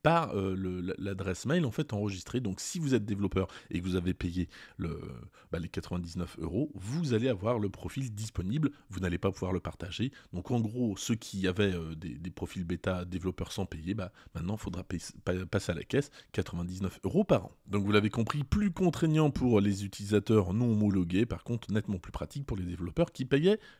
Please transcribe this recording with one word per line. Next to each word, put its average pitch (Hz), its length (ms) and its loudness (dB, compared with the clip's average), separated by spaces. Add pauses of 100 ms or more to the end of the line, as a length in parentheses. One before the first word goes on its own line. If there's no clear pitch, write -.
par, 160 320 4
euh, 95 200 0
le, 92 440 -4
l'adresse 95 480 -4
mail 160 180 2
en 113 60 -2
fait - 200 -4
enregistrée. 104 480 -2
Donc 104 220 -4
si - 180 -6
vous 143 140 2
êtes 135 100 4
développeur 98 440 0 (240)
et 87 80 -2
que 87 40 -4
vous 90 120 0
avez 90 180 2
payé 87 340 -2 (300)
le, 80 240 -4 (500)
bah, 85 80 -2
les 82 80 -6
quatre-vingt-dix-neuf 87 720 -6
euros, 95 360 -2
vous 127 380 -2
allez 113 140 2
avoir 107 300 0
le 104 120 0
profil 117 440 -8
disponible, 107 580 -2 (180)
vous 92 100 -8
n'allez 87 180 0
pas 98 140 0
pouvoir 92 200 -4
le 92 80 0
partager. 90 520 -6 (220)
Donc 87 180 -4
en 120 80 2
gros, 113 360 0
ceux 117 200 -2
qui 98 320 -2
avaient, 95 260 2
euh, 80 220 -6
des, 80 240 -8
des 90 120 -8
profils 92 320 -6
bêta 90 400 -2
développeurs 90 480 -4
sans 98 140 -4
payer, 82 300 -6
bah, 92 180 -8 (220)
maintenant 87 200 -2
il 107 60 -8
faudra 87 220 -6
payer, 87 200 -6 (220)
pa-, 92 220 -2
passer 101 240 -2
à 85 40 0
la - 80 -6
caisse - 280 -2 (200)
quatre-vingt-dix-neuf 90 720 -4
euros 160 200 4
par 120 220 4
an. - 60 -14 (140)
Donc 101 180 0
vous 101 80 2
l'avez 104 200 8
compris, 117 320 0
plus 208 280 2
contraignant 156 600 4
pour 120 280 6
les 101 240 4
utilisateurs 101 720 4
non 120 180 4
homologués, 98 540 4
par 87 180 -4
contre 113 300 -4
nettement 104 240 0
plus - 140 -12
pratique - 340 -6
pour 123 100 -4
les 92 100 -4
développeurs 87 460 -2
qui 139 140 -6
payaient 165 340 6 (200)